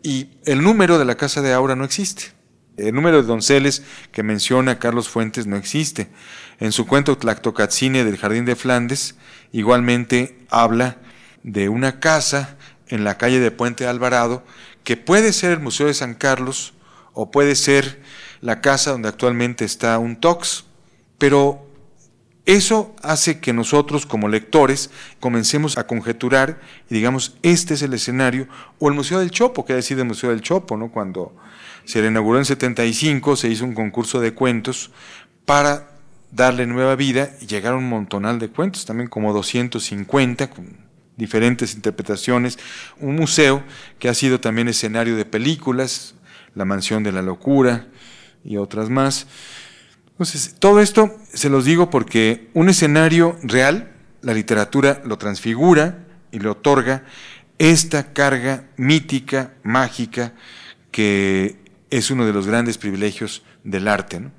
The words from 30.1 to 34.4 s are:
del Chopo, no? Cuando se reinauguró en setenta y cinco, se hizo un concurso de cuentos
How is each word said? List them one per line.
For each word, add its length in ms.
del 120
Chopo, 340
no? 140
Cuando 460
se 160
reinauguró 380
en 80
setenta 380
y 80
cinco, 440
se 120
hizo 160
un 100
concurso 460
de 140
cuentos 560